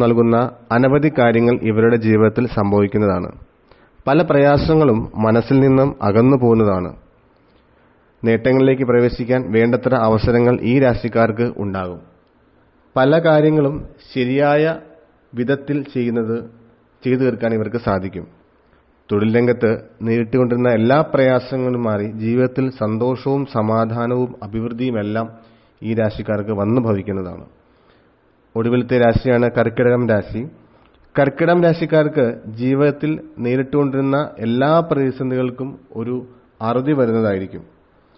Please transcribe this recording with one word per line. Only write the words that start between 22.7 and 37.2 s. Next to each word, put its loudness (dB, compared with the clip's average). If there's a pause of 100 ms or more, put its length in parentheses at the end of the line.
സന്തോഷവും -2 (120)
സമാധാനവും -2 (160)
അഭിവൃദ്ധിയും -6
എല്ലാം -4 (560)
ഈ -6 (100)
രാശിക്കാർക്ക് -4
വന്നു 0
ഭവിക്കുന്നതാണ്. -6 (1080)
ഒടുവിലത്തെ 0
രാശിയാണ് 2
കർക്കിടകം 0
രാശി. -4 (720)
കർക്കിടകം 2
രാശിക്കാർക്ക് 2 (340)
ജീവിതത്തിൽ 0 (320)
നേരിട്ടുകൊണ്ടിരുന്ന -2 (280)
എല്ലാ 0 (180)
പ്രതിസന്ധികൾക്കും -4 (300)
ഒരു -6 (520)
അറുതി -2
വരുന്നതായിരിക്കും. -2 (560)